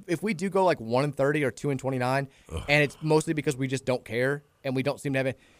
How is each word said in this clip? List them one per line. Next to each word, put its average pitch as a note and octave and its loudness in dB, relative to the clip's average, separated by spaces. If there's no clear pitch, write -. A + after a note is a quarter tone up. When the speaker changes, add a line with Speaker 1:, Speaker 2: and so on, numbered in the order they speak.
Speaker 1:
if E3+ -2
we G#3+ 0
do F3 -4
go, F#3+ 4
like, E3+ 4
one A2+ 0
and C#3+ -2
thirty D3 2
or B2+ 0
two - -4
and C3 -2
twenty-nine, C3 -2
Speaker 2:
Ugh. D#2+ -6
Speaker 1:
and D3 6
it's C#3+ -2
mostly D#3 2
because D3+ -2
we C3+ -2
just C3 -4
don't B2+ -2
care C3 -2
and C3 -4
we C3+ 0
don't C3 -2
seem C#3+ -4
to C3+ 0
have C3 0
it, C3 -6